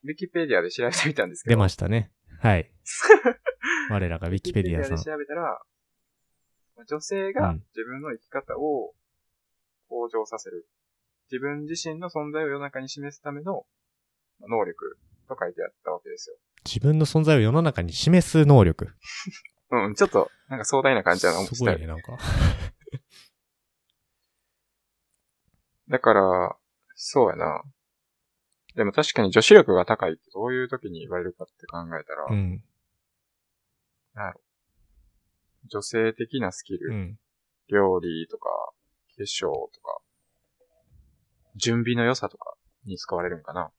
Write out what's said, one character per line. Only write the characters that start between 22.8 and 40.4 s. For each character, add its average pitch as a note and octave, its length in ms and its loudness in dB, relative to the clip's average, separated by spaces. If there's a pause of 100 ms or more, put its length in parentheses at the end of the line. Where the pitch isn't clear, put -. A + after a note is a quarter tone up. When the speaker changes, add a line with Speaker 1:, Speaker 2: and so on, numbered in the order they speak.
Speaker 1:
り。 - 120 -14 (2750)
<laughs> - 20 -8
だ B2+ 80 0
か A2 160 6
ら、 F#2 420 2 (380)
そ - 320 2
う F#2 40 2
や - 60 -6
な。 D#2 260 -4 (1120)
で A2+ 100 0
も G2 80 -2
確 D3+ 200 0
か A#2+ 100 0
に F#2+ 100 2
女 A2 100 6
子 - 120 10
力 C3+ 200 10
が F2+ 100 4
高 G2 240 0
い E2 40 -2
っ E2 40 -6
て - 160 -20
ど G2+ 120 -8
う B2+ 100 -4
い B2+ 80 -4
う B2 60 -6
時 B2 200 -10
に E2 120 -12
言 D#2 100 -16
わ F2+ 80 -6
れ F2 60 -6
る F2+ 80 -8
か - 120 -16
っ - 40 -18
て - 180 -20
考 E2+ 140 -12 (180)
え D#2 60 -12
た - 100 -14
ら、 C#3+ 160 -10
Speaker 2:
う A2+ 40 -2
ん。 F#2+ 280 -4 (1500)
Speaker 1:
な G#2 80 -12
ん G2 40 -8
や F2+ 60 -10
ろ。 - 80 -20 (1300)
女 G#2 160 -8
性 A2+ 300 -2
的 A#2+ 280 -6
な A2 120 -4
ス - 100 -18
キ F#3+ 160 -10
ル、 - 120 -8
Speaker 2:
う A#2 40 -6
ん。 G2 240 -8 (500)
Speaker 1:
料 G2 320 2
理 E2 300 -8
と - 80 -14
か、 - 100 -8 (680)
化 G2+ 80 -12
粧 F#2 260 -6 (240)
と - 80 -20
か、 - 180 -12 (1600)